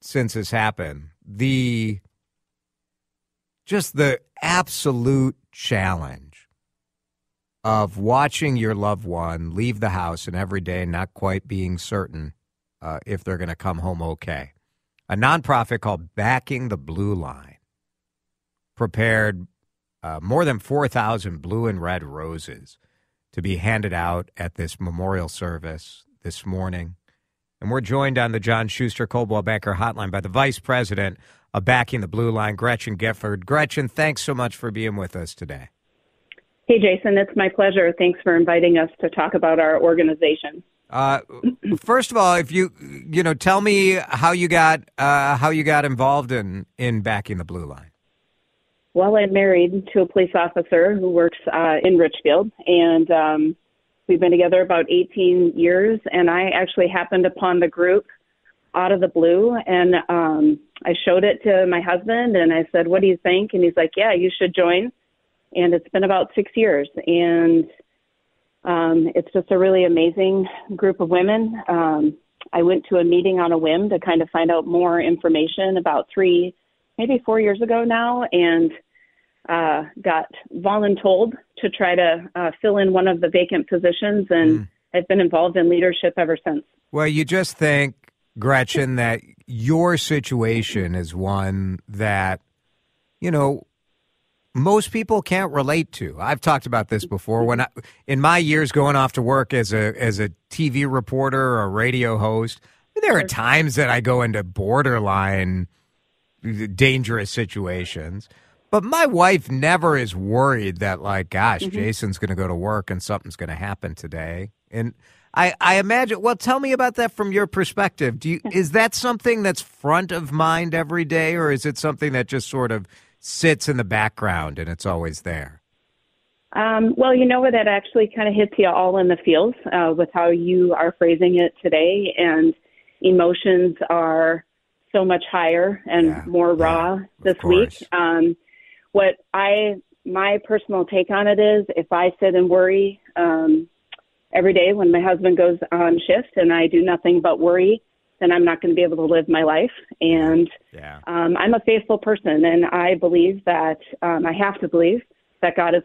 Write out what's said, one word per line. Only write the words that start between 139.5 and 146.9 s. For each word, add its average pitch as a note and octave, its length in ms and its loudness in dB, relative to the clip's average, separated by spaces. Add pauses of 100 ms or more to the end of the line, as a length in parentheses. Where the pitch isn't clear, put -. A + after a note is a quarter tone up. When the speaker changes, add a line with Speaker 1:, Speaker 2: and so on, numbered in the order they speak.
Speaker 2:
my G3 400 0
personal G#3 400 -2
take F#3 260 0
on G3+ 160 0
it G3+ 120 2
is, G#3 260 4 (120)
if E3 140 -4
I F3+ 300 2
sit F#3+ 140 4
and F3+ 160 4
worry, F#3+ 500 2 (160)
um, D#3+ 500 2 (680)
every F#3 180 4
day F#3 200 4
when G3 180 2
my F3 100 4
husband F#3 360 2
goes F3 220 4 (120)
on E3+ 300 2
shift - 360 0
and E3+ 160 4
I E3 140 2
do E3 160 4
nothing F3 380 2